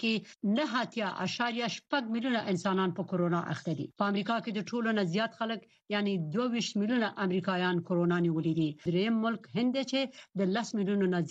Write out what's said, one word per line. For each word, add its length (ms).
کې 140
نه 240
اتیا 280
اعشاریه 520
شپږ 260
میلیونه 260
انسانان 460
په 40
کورونا 280
اخته 260
دي. 80
په 100
امریکا 300
کې 160
د 140
ټولو 280
نه 140
زیات 280
خلک، 240
یعنی 180
دوه 120
ویشت 260
میلیونه 260
امریکایان 640
کورونا 380
نیولي 340
دي. 80
دریم 340
ملک 320
هند 220
دی 140
چې 80
د 140
لس 240
میلیونو 340
نه 160